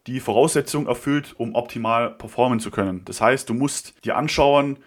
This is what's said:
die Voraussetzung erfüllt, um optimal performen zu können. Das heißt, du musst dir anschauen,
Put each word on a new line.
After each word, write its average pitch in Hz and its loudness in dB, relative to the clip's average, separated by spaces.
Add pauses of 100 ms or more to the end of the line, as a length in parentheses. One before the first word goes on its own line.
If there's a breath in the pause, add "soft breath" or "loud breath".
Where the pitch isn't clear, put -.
die 127 -6
Voraussetzung 147 2
erfüllt, 139 -2
um 113 -4
optimal 117 -2
performen 123 0
zu 110 -8
können. 92 -2
Das - -10
heißt, 127 2
du 113 -2
musst - -6
dir 113 -2
anschauen, 143 2